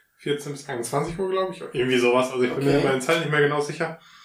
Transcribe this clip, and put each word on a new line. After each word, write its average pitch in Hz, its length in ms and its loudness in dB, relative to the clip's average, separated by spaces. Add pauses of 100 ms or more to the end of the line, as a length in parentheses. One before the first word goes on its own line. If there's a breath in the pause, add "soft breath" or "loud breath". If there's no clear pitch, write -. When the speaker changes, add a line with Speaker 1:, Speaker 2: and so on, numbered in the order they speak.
(180)
Speaker 1:
vierzehn 147 360 -6
bis - 140 -16
einundzwanzig 143 520 -4
Uhr, 190 100 -2
glaub 113 220 -2
ich. - 100 -14 (120)
Irgendwie 127 260 2
sowas. 127 320 4
Also 127 120 0
ich 123 100 0
bin 135 120 -2
mir 139 120 4
Speaker 2:
Okay. 139 100 2
Speaker 1:
bei 135 40 2
den 131 100 0
Zeiten 165 200 2
nicht 147 100 -4
mehr 147 100 4
genau 147 200 2
sicher. 160 380 -6 (260 loud breath)